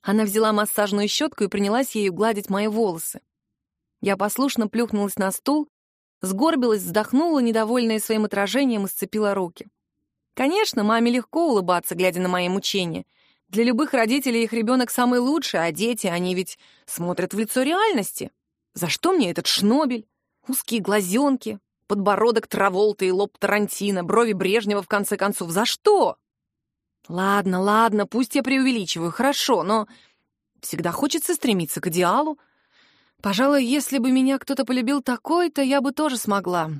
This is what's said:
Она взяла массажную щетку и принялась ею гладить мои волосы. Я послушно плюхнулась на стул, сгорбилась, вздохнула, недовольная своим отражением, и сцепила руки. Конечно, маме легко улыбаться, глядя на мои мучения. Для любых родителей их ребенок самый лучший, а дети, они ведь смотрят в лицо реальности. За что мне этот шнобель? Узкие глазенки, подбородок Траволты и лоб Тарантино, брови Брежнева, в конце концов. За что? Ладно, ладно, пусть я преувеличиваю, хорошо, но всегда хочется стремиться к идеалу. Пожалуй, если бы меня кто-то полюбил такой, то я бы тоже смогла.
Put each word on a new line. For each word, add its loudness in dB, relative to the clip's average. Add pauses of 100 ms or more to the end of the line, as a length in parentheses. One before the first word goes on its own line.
Она 2
взяла 0
массажную 0
щетку -2
и -2
принялась -2
ею 0
гладить -2
мои 0
волосы. -2 (800)
Я 0
послушно 0
плюхнулась -2
на 0
стул, 0 (520)
сгорбилась, 2
вздохнула, 0
недовольная 0
своим 0
отражением, 0
и -6
сцепила -2
руки. -6 (680)
Конечно, 0
маме 4
легко 0
улыбаться, 0
глядя 0
на 0
мои 0
мучения. -4 (420)
Для 0
любых 2
родителей 2
их -4
ребенок 0
самый 2
лучший, 0
а -2
дети, -2
они -2
ведь -6 (260)
смотрят -6
в -4
лицо -2
реальности. -2 (440)
За -4
что -2
мне 2
этот -4
шнобель? 2 (400)
Узкие -4
глазенки, 0 (280)
подбородок 2
Траволты 0
и 2
лоб -2
Тарантино, -2
брови 2
Брежнева, 0
в -14
конце 0
концов. -2
За 0
что? 2 (920)
Ладно, 0
ладно, 4
пусть -4
я 2
преувеличиваю, 0
хорошо, 0
но 0 (720)
всегда -4
хочется -2
стремиться -2
к -6
идеалу. 0 (840)
Пожалуй, 2
если 0
бы 2
меня 4
кто-то -4
полюбил 0
такой, 0
то -2
я 2
бы -2
тоже -2
смогла. -2